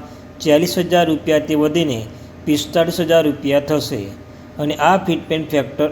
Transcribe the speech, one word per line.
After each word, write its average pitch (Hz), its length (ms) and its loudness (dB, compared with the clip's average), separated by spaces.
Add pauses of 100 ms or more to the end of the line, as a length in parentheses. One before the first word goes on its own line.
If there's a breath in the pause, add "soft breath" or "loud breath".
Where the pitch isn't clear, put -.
(380 loud breath)
ચાલીસ 160 400 2
હજાર 175 280 2
રૂપિયાથી 151 480 0
વધીને 151 520 0 (380 loud breath)
પિસ્તાળીસ 165 560 0
હજાર 165 240 4
રૂપિયા 143 360 0
થશે 147 360 -2 (640 loud breath)
અને 147 160 -2
આ 160 220 4
ફિટમેન્ટ 160 540 -4
ફેક્ટર 147 420 -2